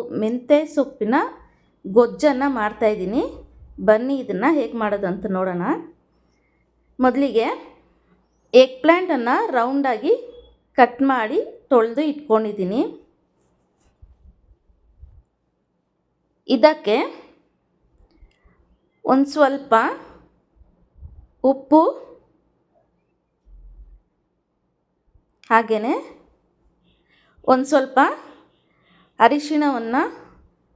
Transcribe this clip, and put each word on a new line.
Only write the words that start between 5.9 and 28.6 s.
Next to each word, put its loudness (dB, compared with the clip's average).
ಮೊದಲಿಗೆ 0
ಎಗ್ -4
ಪ್ಲಾಂಟನ್ನ 0
ರೌಂಡಾಗಿ -2
ಕಟ್ 2
ಮಾಡಿ -2
ತೊಳ್ದು 2
ಇಟ್ಕೊಂಡಿದ್ದೀನಿ. -2
ಇದಕ್ಕೆ 2
ಒಂದ್ 2
ಸ್ವಲ್ಪ 0
ಉಪ್ಪು, 4
ಹಾಗೇನೆ 0
ಒಂದ್ 0
ಸ್ವಲ್ಪ 0